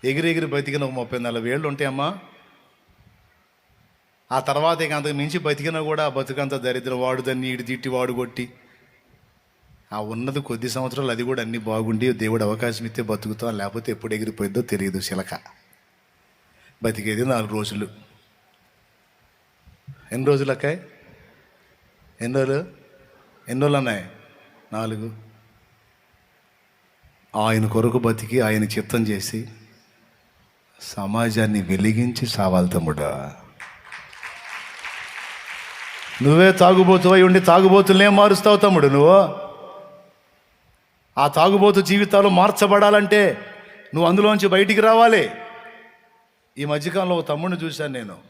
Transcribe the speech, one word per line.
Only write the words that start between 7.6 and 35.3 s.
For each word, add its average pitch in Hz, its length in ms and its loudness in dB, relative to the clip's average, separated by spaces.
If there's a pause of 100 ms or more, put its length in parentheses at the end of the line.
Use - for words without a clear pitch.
తిట్టి, 127 260 -10
వాడు 127 240 -4
కొట్టి, 120 400 -10 (1400)
ఆ 104 60 -8
ఉన్నది 120 420 -8
కొద్ది 123 280 -8
సంవత్సరాలు, 127 420 -6
అది 117 120 -4
కూడా 127 180 -4
అన్నీ 113 160 -8
బాగుండి 110 540 -2
దేవుడు 110 320 -2
అవకాశం 110 420 -4
ఇస్తే 113 160 -10
బతుకుతాం, 107 560 -6
లేకపోతే 101 340 -8
ఎప్పుడు 110 220 -8
ఎగిరిపోయిందో 107 480 -6
తెలియదు 98 360 -6
చిలక. 92 420 -8 (1400)
బతికేది 110 420 -4
నాలుగు 113 240 -4
రోజులు. 104 380 -8 (2250)
ఎన్ని 127 140 -6
రోజులు 135 260 0
అక్కాయ్? 147 280 -4 (1400)
ఎన్ని 127 180 -4
రోజులు? 139 260 -4 (840)
ఎన్ని 127 120 -4
రోజులు 143 160 2
అన్నాయి? 107 340 -4 (640)
నాలుగు. 110 440 -10 (2250)
ఆయన 110 320 0
కొరకు 113 320 0
బతికి, 117 420 -2
ఆయన 107 220 0
చిత్తం 110 440 -4
చేసి, 107 420 -8 (1300)
సమాజాన్ని 107 800 -4
వెలిగించి 110 640 -2
సావాలి 92 440 0
తమ్ముడు. 78 320 -4 (3250)